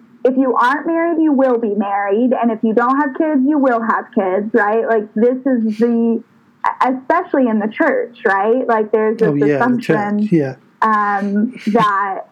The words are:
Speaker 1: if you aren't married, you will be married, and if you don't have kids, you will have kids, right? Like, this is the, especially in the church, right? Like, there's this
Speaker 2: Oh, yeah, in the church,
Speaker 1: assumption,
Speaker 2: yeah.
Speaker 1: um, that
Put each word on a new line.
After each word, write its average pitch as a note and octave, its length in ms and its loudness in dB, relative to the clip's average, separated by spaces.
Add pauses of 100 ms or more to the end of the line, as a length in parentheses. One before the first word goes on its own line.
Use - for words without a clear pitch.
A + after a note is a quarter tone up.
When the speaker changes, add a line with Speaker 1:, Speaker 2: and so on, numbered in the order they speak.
(240)
Speaker 1:
if B3+ 140 2
you C4 180 0
aren't C#4+ 320 0
married, E4 340 0
you D#4 120 2
will B3+ 260 2
be A3 160 -2
married, G3+ 580 0
and A#3 160 0
if A3 140 -4
you A3 100 0
don't A#3+ 260 0
have C#4+ 160 -2
kids, D#4 300 0
you D4 140 0
will B3 220 2
have G#3 240 -4 (100)
kids, G3+ 380 -2
right? A3 340 0
Like, A3 260 -2
this A#3+ 320 2
is A3+ 320 0
the, A#3 460 0 (600)
especially C4+ 640 0
in A3 120 2
the G3+ 120 -2
church, - 540 -2
right? A3 420 0
Like, A3 240 0
there's A3 280 0
this F3+ 100 2
Speaker 2:
Oh, D3 60 0
yeah, C#3+ 280 2
in B3 120 2
the A3+ 60 -4
church, - 140 0
Speaker 1:
assumption, G#3 360 -2
Speaker 2:
yeah. C#3 240 0 (260)
Speaker 1:
um, G#3 720 0 (140)
that G3+ 540 0 (100)